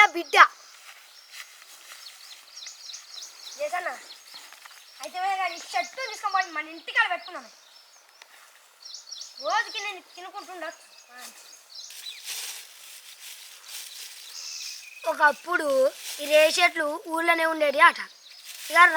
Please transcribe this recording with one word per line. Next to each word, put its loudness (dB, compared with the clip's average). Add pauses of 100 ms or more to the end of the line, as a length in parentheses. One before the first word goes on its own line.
(140)
బిడ్డ. -2 (3250)
జేసన్న, -4 (1120)
అయితే -10
వేరే -2
ఈ -12 (140)
చెట్టు -4
తీసుకొని -4
పోయి 0
మన -6
ఇంటికాడ 0
పెట్టుకున్నాను. -10 (1900)
రోజుకి -2
నేను -8 (140)
తినుకుంటుండ. -14 (4000)
ఒకప్పుడు 2 (520)
ఈ -6
రేగు 8
చెట్లు 2 (100)
ఊళ్ళోనే 4
ఉండేటి 2
ఆట. 4 (720)
ఇక 2 (200)